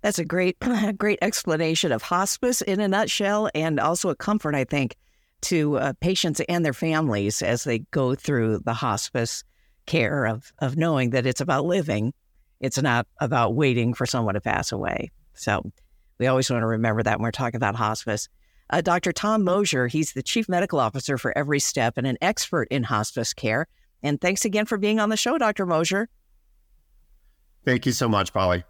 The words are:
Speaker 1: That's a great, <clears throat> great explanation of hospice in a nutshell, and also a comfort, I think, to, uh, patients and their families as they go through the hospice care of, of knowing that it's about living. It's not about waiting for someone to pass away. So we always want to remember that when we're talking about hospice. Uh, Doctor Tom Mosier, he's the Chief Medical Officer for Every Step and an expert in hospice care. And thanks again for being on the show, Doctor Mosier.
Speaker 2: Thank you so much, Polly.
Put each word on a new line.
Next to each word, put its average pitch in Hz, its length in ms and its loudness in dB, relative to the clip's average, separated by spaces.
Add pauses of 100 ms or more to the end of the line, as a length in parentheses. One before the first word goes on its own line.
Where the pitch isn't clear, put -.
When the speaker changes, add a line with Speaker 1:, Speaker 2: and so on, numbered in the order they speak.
Speaker 1:
That's 208 180 0
a 165 40 0
great, 180 340 0 (200)
<clears throat> 202 180 0
great 208 260 0
explanation 165 680 0
of 113 120 0
hospice 202 600 0
in 190 160 0
a 208 80 0
nutshell, 208 680 0
and 156 280 0
also 170 300 0
a 143 40 0
comfort, 202 400 -2
I 135 80 2
think, 135 340 -2 (460)
to, 151 340 2
uh, 131 240 0
patients 175 480 0
and 175 160 0
their 147 80 2
families 131 680 0
as 120 220 0
they 117 160 0 (100)
go 131 240 2
through 113 460 0
the 117 140 -2
hospice 117 680 -2 (440)
care 139 380 0
of, 110 360 -4
of 135 160 -2
knowing 151 340 2
that 127 160 0
it's 127 140 -2
about 143 240 0
living. 143 500 0 (460)
It's 131 200 -2
not 120 280 2 (120)
about 117 360 2
waiting 123 360 2
for 120 140 -2
someone 110 280 0
to 104 60 -2
pass - 300 -2
away. 98 400 -4 (240)
So - 380 -2 (460)
we 120 80 0
always 131 240 2
want 120 120 0
to 113 40 0
remember 113 360 2
that 107 160 2
when 107 60 -2
we're 117 60 0
talking 120 260 -4
about 107 180 0
hospice. 107 540 -2 (400)
Uh, 175 140 0
Doctor 175 280 0
Tom 214 320 0
Mosier, 180 440 2
he's 151 260 -2
the 135 100 -8
Chief - 280 -2
Medical 180 280 0
Officer 127 380 0
for - 200 -2
Every 143 240 0
Step 120 360 0
and 127 100 -2
an 131 140 -2
expert 175 500 -2
in 131 120 0
hospice 110 500 -2
care. 117 340 -2 (360)
And 143 180 0
thanks 185 240 0
again 214 220 0
for 220 100 -2
being 208 240 2
on 208 80 2
the 220 80 0
show, 262 220 0
Doctor 214 260 0
Mosier. 175 460 0 (1500)
Speaker 2:
Thank 123 220 2
you 127 60 2
so 123 140 0
much, 101 280 2
Polly. 90 360 2